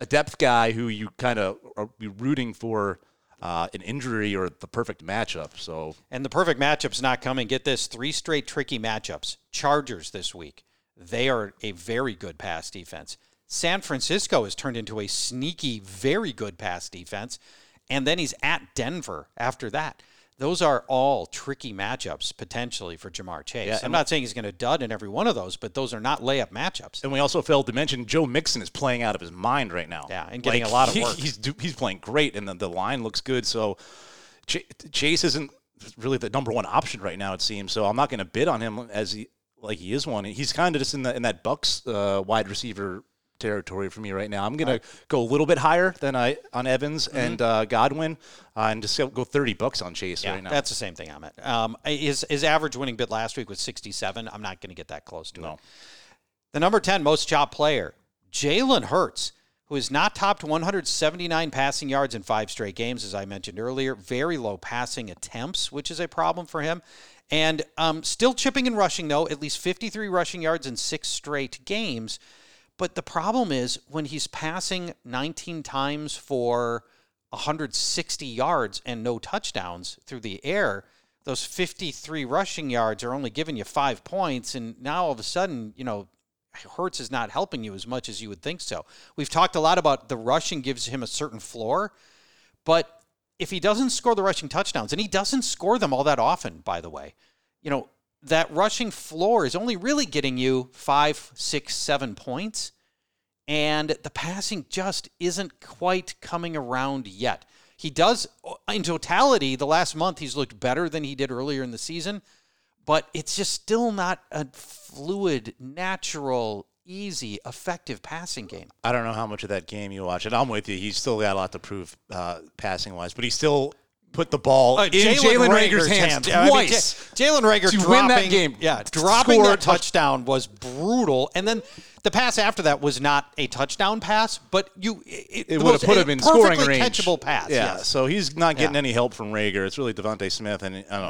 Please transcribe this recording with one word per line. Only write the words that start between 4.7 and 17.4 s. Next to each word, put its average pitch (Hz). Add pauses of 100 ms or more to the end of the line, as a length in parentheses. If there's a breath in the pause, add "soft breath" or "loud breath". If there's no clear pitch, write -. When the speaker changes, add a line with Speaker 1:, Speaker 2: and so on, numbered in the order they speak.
Speaker 1:
matchup. 95
So 80 (160)
Speaker 2:
And 127
the 131
perfect 160
matchup's 139
not 127
coming. 131
Get 131
this: 131
three 127
straight 151
tricky 139
matchups. 110 (140)
Chargers 135
this 92
week. 80 (340)
They 117
are 110
a 107
very 117
good 85
pass 82
defense. - (300)
San 185
Francisco 156
has 95
turned 127
into 107
a 101
sneaky, 127
very 135
good 101
pass 90
defense. 98 (520 soft breath)